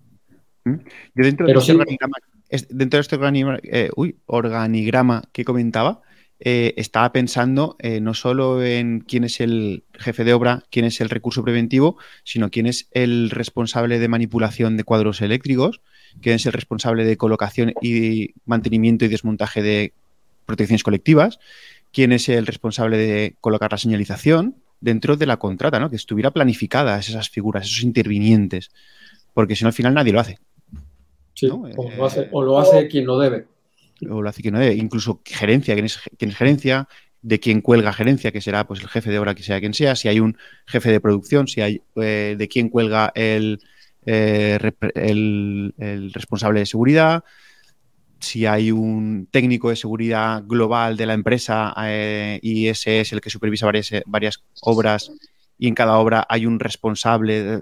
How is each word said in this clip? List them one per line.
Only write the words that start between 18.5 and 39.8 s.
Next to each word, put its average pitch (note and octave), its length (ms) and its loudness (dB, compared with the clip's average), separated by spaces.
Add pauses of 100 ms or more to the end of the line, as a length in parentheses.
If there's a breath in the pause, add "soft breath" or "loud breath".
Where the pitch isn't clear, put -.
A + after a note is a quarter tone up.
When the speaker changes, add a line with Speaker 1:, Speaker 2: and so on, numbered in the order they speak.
Speaker 1:
y - 20 2
desmontaje G#2+ 540 -2
de G#2 320 0 (520)
protecciones A2 380 0
colectivas, D3+ 560 4 (540 soft breath)
quién B2+ 180 4
es A#2+ 160 2
el A#2 200 0
responsable A2+ 500 -2
de G#2+ 420 0
colocar G#2+ 320 0
la G#2+ 60 -4
señalización A#2 800 0 (260)
dentro A#2+ 340 0
de D3+ 120 -2
la A#2 100 0
contrata, A2 420 -2
¿no? D3 100 -2
Que A#2+ 60 -8
estuviera A2+ 360 -2
planificadas A#2 760 0
esas A2 220 -8
figuras, G2+ 360 -4
esos A2 180 -4
intervinientes, G#2 880 2 (600 soft breath)
porque G#2+ 220 2
si - 80 -4
no A2+ 60 4
al A2+ 40 0
final B2+ 200 2
nadie C#3 200 4
lo A2 60 4
hace. G#2 180 -4 (960)
Speaker 2:
Sí, C3+ 140 -2
Speaker 1:
¿No? G3+ 160 -4
Speaker 2:
o D3 40 -14
Speaker 1:
Eh, A#2+ 300 -10
Speaker 2:
lo C3 80 -2
hace, C3+ 260 -4
o C#3+ 120 -2
lo C3+ 160 4
hace D3 280 6
quien C3+ 180 -2
lo B2+ 140 0
debe. B2+ 260 0 (640)
Speaker 1:
O G#2+ 120 -4
lo G#2 80 -4
hace - 120 -12
quien G#2+ 120 -4
no A2+ 80 0
debe. A#2+ 140 4
Incluso A2 500 -4
gerencia, A2+ 480 2
quién G#2 120 0
es, - 140 -8 (180)
quién G#2 140 -4
es G2+ 60 -14
gerencia, C3+ 500 2 (340 soft breath)
de A2 200 0
quién A2 180 2
cuelga A2 320 4
gerencia, A2+ 400 0
que G#2 80 -10
será G2+ 260 -2
pues F#2+ 140 -12
el - 80 -16
jefe A2 240 -4
de G#2 80 0
obra, G2+ 160 -2
que F#2 80 -20
sea G2 160 -4
quien G#2 140 -4
sea, C3+ 240 0